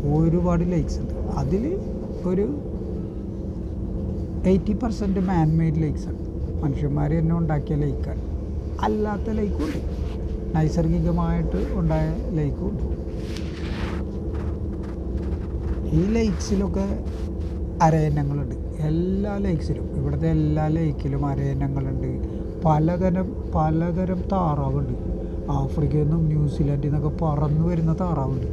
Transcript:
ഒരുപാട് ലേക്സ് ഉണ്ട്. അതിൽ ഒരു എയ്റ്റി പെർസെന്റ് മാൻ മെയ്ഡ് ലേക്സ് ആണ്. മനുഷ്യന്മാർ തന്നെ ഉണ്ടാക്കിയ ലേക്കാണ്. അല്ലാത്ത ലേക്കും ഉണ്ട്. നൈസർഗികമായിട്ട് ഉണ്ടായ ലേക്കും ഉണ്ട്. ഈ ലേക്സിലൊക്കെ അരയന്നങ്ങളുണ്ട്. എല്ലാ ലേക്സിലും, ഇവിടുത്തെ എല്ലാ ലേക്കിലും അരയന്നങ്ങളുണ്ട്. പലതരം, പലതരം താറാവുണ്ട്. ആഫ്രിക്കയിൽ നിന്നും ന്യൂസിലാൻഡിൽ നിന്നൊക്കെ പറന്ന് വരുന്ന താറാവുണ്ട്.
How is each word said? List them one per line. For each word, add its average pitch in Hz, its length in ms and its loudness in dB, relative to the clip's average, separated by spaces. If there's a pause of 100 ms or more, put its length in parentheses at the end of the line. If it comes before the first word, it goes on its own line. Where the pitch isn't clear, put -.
(140)
ഒരുപാട് 170 560 4
ലേക്സ് - 280 0
ഉണ്ട്. - 140 -4
അതിൽ 220 680 0 (440)
ഒരു 185 240 2 (2000)
എയ്റ്റി 190 280 4
പെർസെന്റ് 202 460 0
മാൻ 165 380 4
മെയ്ഡ് 160 260 4
ലേക്സ് - 240 -2
ആണ്. - 120 -6 (440)
മനുഷ്യന്മാർ 147 460 0
തന്നെ 165 260 2
ഉണ്ടാക്കിയ 156 400 0
ലേക്കാണ്. - 540 -2 (560)
അല്ലാത്ത 208 440 0
ലേക്കും 214 360 0
ഉണ്ട്. - 140 -2 (760)
നൈസർഗികമായിട്ട് 165 1040 2 (200)
ഉണ്ടായ 160 360 2 (140)
ലേക്കും 147 400 0
ഉണ്ട്. - 140 -2 (3250)
ഈ 160 40 6 (140)
ലേക്സിലൊക്കെ 196 720 0 (920)
അരയന്നങ്ങളുണ്ട്. 147 760 2 (260)
എല്ലാ 185 560 0
ലേക്സിലും, 175 480 0 (140)
ഇവിടുത്തെ 143 280 0
എല്ലാ 156 400 4
ലേക്കിലും 147 580 0
അരയന്നങ്ങളുണ്ട്. 135 840 0 (540)
പലതരം, 175 720 2 (200)
പലതരം 170 680 2 (100)
താറാവുണ്ട്. 143 640 0 (560)
ആഫ്രിക്കയിൽ 143 520 2
നിന്നും 160 220 4
ന്യൂസിലാൻഡിൽ 143 680 2
നിന്നൊക്കെ 147 340 0
പറന്ന് 151 420 2
വരുന്ന 165 320 2
താറാവുണ്ട്. 135 540 0